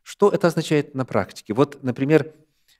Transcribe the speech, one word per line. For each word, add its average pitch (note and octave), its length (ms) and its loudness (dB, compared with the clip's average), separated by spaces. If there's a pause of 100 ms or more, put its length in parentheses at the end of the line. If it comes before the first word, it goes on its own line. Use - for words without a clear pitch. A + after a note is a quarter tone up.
Что - 280 0
это F3 160 2
означает D#3 480 -2
на C3 100 -4
практике? - 480 -4
Вот, - 300 0
например, C3+ 520 0 (440)